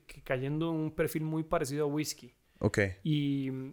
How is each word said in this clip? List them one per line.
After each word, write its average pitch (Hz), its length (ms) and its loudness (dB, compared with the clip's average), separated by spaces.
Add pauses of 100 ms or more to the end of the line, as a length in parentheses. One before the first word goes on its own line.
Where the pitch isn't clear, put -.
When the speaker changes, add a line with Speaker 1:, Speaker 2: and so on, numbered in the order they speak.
Speaker 1:
que - 160 -20
cayendo 143 480 0
en 165 60 0
un 156 160 0
perfil 156 320 0
muy 156 200 0
parecido 151 420 0
a - 20 2
whisky. 143 460 -4 (260)
Speaker 2:
Ok. 107 200 2 (240)
Speaker 1:
Y, 143 460 2 (240)